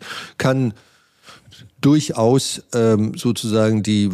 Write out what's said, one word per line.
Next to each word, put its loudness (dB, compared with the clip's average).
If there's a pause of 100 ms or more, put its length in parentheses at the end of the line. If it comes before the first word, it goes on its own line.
(380)
kann 0 (1040)
durchaus, 0 (120)
ähm, 2
sozusagen 0
die 0